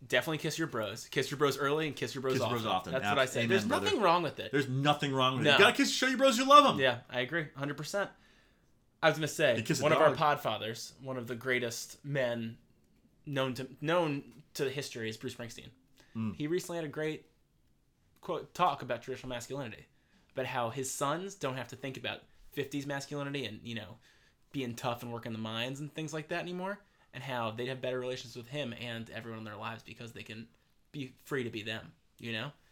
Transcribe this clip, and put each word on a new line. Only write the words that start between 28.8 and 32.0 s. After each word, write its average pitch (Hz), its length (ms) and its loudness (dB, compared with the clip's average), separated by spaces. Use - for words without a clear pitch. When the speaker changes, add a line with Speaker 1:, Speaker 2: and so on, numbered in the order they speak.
Speaker 1:
and 113 300 -8
everyone 113 280 -10
in 110 60 -10
their 104 100 -10
lives 110 280 -10
because 117 280 -16
they - 120 -14
can 113 240 -14
be 135 220 -10
free 135 180 -2
to 117 80 -6
be 113 100 -6
them, 110 300 -8